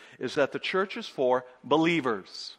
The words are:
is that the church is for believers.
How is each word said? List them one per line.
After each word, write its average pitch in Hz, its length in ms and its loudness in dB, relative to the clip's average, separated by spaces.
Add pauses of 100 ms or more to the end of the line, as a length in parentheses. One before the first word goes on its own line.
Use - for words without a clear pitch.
(180)
is - 180 -6
that 139 180 2
the 143 60 -4
church 190 360 -2
is 226 140 -10
for 127 340 2 (180)
believers. 135 960 0